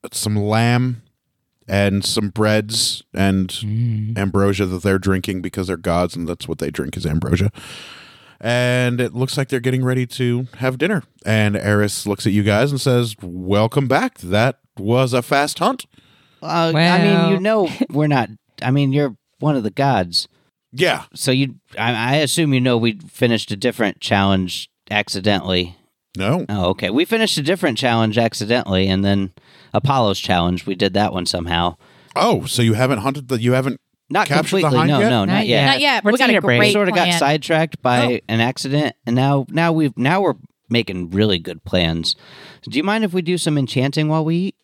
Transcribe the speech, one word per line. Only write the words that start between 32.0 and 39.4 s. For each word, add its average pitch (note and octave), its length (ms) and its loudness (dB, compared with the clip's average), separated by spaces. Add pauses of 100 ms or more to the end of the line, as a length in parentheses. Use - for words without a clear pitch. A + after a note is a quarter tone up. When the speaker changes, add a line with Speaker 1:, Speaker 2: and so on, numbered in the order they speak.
Speaker 1:
Oh, F3 300 0
so B2 160 -2
you A2+ 120 4
haven't B2 260 0
hunted C3+ 280 -6
the, B2 120 -2
you A#2+ 140 2
haven't C3 260 -2 (300)
Speaker 3:
Not F3+ 180 0
Speaker 1:
captured D3+ 300 0
the F#3+ 60 2
Speaker 3:
completely. C#3+ 140 2
Speaker 1:
hind D#3+ 120 4
Speaker 3:
No, D3 100 2
Speaker 1:
yet? A3 100 4
Speaker 3:
no, A2 160 2
not - 20 0
Speaker 2:
Not G3+ 200 0
Speaker 3:
yet. - 0 -
Speaker 2:
yet. C3 180 2
Speaker 4:
Not C4+ 140 2
yet. C4+ 240 2
Speaker 2:
We're G#3 100 4
Speaker 4:
We B3+ 40 2
got C4 80 4
a - 40 4
Speaker 2:
taking A3+ 80 4
a E3+ 40 2
break. B2 180 2
Speaker 4:
great G#3 140 4
Speaker 3:
Sort G3+ 160 2
of F3 60 -2
got F3 120 2
Speaker 4:
plan. F3 120 2
Speaker 3:
sidetracked D#3 640 0
by B2 220 2 (100)
Speaker 1:
Oh. G2+ 120 -6
Speaker 3:
an A2+ 140 0
accident, C3+ 540 -2 (100)
and A#2 100 0
now, C#3 340 2